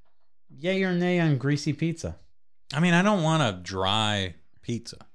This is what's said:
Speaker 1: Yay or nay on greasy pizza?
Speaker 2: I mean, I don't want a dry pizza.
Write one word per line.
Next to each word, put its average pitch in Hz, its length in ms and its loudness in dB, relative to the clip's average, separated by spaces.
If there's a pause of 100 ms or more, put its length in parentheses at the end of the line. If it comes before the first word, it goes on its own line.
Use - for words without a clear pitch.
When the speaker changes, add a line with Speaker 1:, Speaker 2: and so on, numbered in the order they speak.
(480)
Speaker 1:
Yay 185 360 -2
or 185 100 0
nay 175 240 2
on 156 180 2
greasy 143 360 -2
pizza? 160 440 -4 (560)
Speaker 2:
I 139 80 -4
mean, 175 140 4
I 175 80 6
don't 202 220 2
want 160 180 2
a 101 180 0
dry 95 760 0 (280)
pizza. - 360 -8 (160)